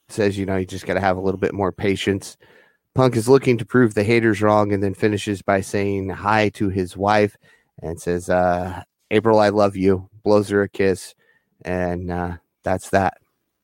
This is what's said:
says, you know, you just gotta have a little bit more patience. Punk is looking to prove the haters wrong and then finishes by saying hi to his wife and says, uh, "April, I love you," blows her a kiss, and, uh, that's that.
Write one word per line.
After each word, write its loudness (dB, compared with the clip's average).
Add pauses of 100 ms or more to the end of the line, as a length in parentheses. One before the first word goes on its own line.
says, -2
you -4
know, -2
you -4
just -14
gotta -2
have 2
a -8
little -2
bit -2
more -2
patience. -4 (560)
Punk 2
is 0
looking 4
to -6
prove 2
the 0
haters 2
wrong 2
and -2
then -2
finishes -2
by 0
saying -4
hi 0
to -4
his -4
wife 0 (440)
and -10
says, -6
uh, -2 (300)
"April, 4
I 4
love 2
you," 0 (140)
blows 4
her 2
a -2
kiss, -2 (500)
and, -4
uh, -6 (260)
that's -4
that. 0 (460)